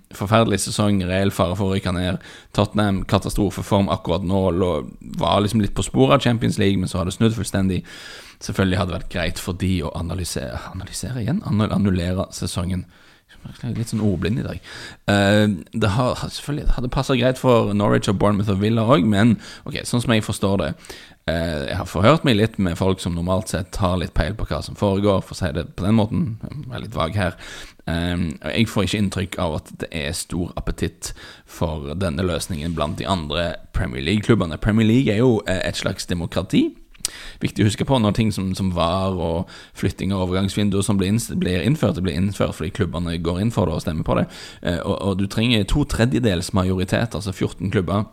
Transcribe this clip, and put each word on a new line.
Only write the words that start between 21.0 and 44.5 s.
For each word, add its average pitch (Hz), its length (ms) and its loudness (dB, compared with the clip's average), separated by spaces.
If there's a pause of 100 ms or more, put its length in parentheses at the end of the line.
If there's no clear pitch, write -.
eh, 82 400 -2
jeg 92 80 -4
har 92 80 -6
forhørt 123 400 4
meg 123 140 4
litt 110 180 0
med 87 180 0
folk 95 220 0
som 87 160 -4
normalt 90 400 -2
sett 85 240 -6
har 92 240 0
litt - 140 -8
peil 82 180 0
på - 160 -8
hva 76 140 -4
som 67 100 -12
foregår, 98 480 2
for - 140 -14
å - 20 -14
si 90 160 -2
det 80 220 -4
på 85 100 -2
den 110 80 4
måten, 113 280 2 (200)
jeg 127 320 -12
er - 140 -8
litt 110 80 -8
vag 82 180 -2
her. 95 220 -2 (500)
Eh, 85 280 -2 (200)
og - 160 -10
jeg 110 220 2
får 98 160 0
ikke 107 160 0
inntrykk 95 420 -4
av 82 140 -4
at - 240 -18
det - 100 -14
er 73 160 -4
stor 85 480 -6
appetitt - 540 -6 (320)
for 78 500 -6
denne 90 300 0
løsningen 82 500 -2
blant 78 240 -2
de 58 80 -4
andre 82 460 -2 (180)
Premier 67 320 -4
League-klubbene. 95 560 2
Premier 107 320 4
League 127 220 4
er 107 100 2
jo, 123 140 6 (100)
eh, 92 160 0
et - 160 -4
slags - 260 -4
demokrati. 90 760 0 (560)
Viktig - 240 -2
å 107 60 6
huske 104 180 0
på 131 160 4
når 104 160 2
ting 110 160 2
som, 95 140 -2 (100)
som 95 160 0
var 90 400 0
og 85 380 -2 (260)
flytting - 320 -2
av 95 140 0
overgangsvinduer 98 580 0
som 98 160 2
blir 95 160 2
inns-, 113 240 0
blir 90 240 0
innført, 110 380 2
det - 20 -2
blir 87 160 0
innført 95 400 0
fordi 80 160 -4
klubbene 85 480 -2
går 87 220 0
inn 113 100 2
for 95 160 2
det 82 60 -2
og - 80 -2
stemmer 80 240 -2
på 123 100 2
det. - 60 2 (400)